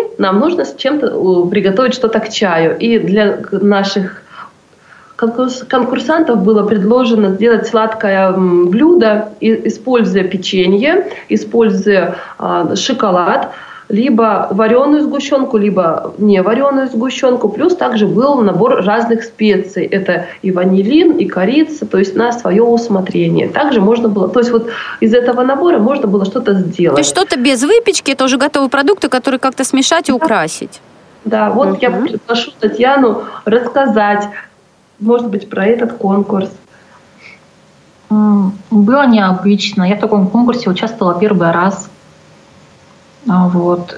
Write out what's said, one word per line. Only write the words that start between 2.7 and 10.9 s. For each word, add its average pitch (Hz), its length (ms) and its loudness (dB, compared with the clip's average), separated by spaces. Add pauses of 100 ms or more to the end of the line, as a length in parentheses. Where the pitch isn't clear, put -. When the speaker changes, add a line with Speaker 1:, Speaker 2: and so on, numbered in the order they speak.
Speaker 1:
И 226 220 0
для 202 380 0
к-, - 220 -14
наших 196 600 0 (960)
конкурс-, 247 500 -4
конкурсантов 254 760 0
было 208 200 4
предложено 214 680 2
сделать 220 340 2
сладкое, 214 640 0
м, 180 400 2
блюдо, 220 600 4 (120)
и, 220 260 0
используя 202 560 0
печенье, 202 840 0 (220)